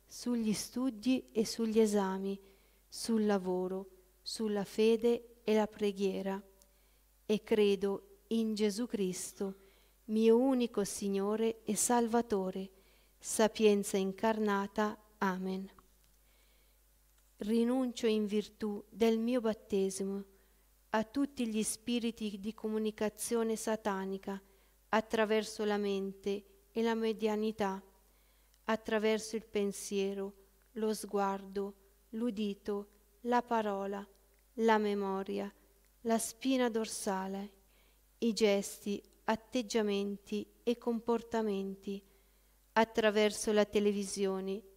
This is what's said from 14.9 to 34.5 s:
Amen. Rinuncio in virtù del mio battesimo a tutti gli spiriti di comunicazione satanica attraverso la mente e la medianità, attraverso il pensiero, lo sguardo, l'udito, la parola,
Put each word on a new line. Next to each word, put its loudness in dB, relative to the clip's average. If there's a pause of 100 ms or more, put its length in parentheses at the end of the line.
Amen. -4 (1700)
Rinuncio 0
in 2
virtù -4
del 2
mio 0
battesimo -2 (680)
a 0
tutti -4
gli -2
spiriti -4
di -8
comunicazione -2
satanica -4 (480)
attraverso 0
la 0
mente -4 (280)
e -2
la 2
medianità, -2 (840)
attraverso 0
il -6
pensiero, -4 (380)
lo -2
sguardo, -4 (360)
l'udito, -4 (340)
la 2
parola, -4 (500)